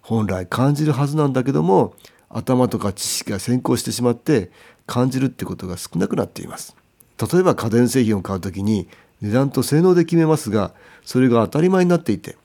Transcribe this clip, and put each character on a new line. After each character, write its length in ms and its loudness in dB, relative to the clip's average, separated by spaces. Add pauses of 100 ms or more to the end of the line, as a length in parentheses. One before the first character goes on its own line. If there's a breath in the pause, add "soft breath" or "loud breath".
本 240 -2
来 200 -4
感 280 0
じ 100 -2
る 80 0
は 140 0
ず 100 -4
な 100 2
ん 60 0
だ 100 0
け 100 -2
ど 100 0
も、 320 2 (340 soft breath)
頭 400 0
と 100 -2
か 140 -2
知 80 -14
識 300 -6
が 80 -4
先 240 -2
行 160 0
し 60 -6
て 60 -6
し 120 -6
ま 80 2
っ 60 0
て、 340 0 (360 soft breath)
感 220 0
じ 100 -2
る 80 0
っ 40 0
て 160 -10
こ 100 -8
と 100 -12
が 120 -8
少 160 -14
な 140 -2
く 80 -4
な 80 -2
っ 20 -4
て 160 -14
い 40 -14
ま 120 -16
す。 180 -18 (560)
例 60 4
え 40 4
ば、 120 4
家 160 -4
電 180 4
製 160 2
品 140 0
を 40 -6
買 140 -6
う 40 -6
と 120 -8
き 100 -8
に 240 0 (360 soft breath)
値 80 -4
段 180 0
と 140 -2
性 180 2
能 140 4
で 100 4
決 120 0
め 100 4
ま 100 4
す 140 -6
が、 240 -2 (280 loud breath)
そ 200 -2
れ 80 4
が 100 6
当 80 2
た 140 0
り 80 4
前 140 4
に 40 2
な 80 4
っ 60 0
て 100 -2
い 60 -2
て 260 -16